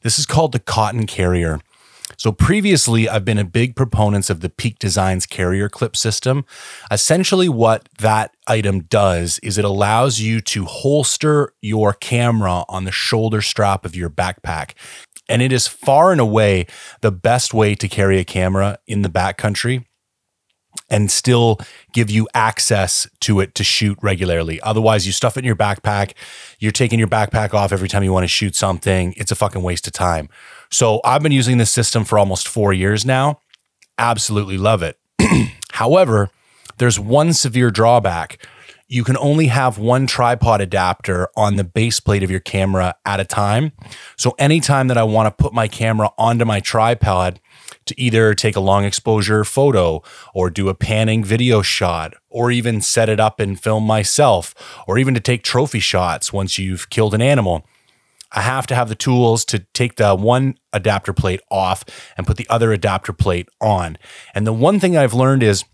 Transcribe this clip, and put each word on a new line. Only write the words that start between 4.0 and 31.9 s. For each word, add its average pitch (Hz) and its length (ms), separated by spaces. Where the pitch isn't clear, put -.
of 82 100
the 87 100
Peak - 280
Designs 92 480
carrier 95 420
clip - 280
system. 127 480
Essentially, 180 560
what 113 400
that 107 380
item 101 360
does 90 600
is 104 160
it 101 60
allows 107 560
you 110 220
to - 240
holster 147 920
your 107 320
camera 110 760
on 92 160
the 92 80
shoulder 110 500
strap 98 420
of 82 120
your 87 140
backpack. 82 600
And 120 100
it 131 100
is 123 160
far 160 460
and 156 80
away 104 460
the 107 100
best 113 440
way 104 200
to 98 140
carry 98 300
a 90 60
camera 98 600
in 101 140
the 98 80
backcountry 101 760
and 104 200
still 117 480
give 110 180
you 110 240
access 110 720
to 101 200
it 95 140
to 98 100
shoot 101 380
regularly. 85 580
Otherwise, 110 460
you 98 60
stuff - 240
it 135 40
in 127 60
your 110 100
backpack, 101 560
you're 107 140
taking 117 260
your 110 100
backpack 107 460
off 101 180
every 95 160
time 101 160
you 95 80
wanna 90 140
shoot 95 280
something. 92 600
It's 104 160
a - 40
fucking 95 260
waste 90 240
of - 80
time. 82 340
So 113 340
I've 131 180
been 151 100
using 127 240
this 113 140
system 113 340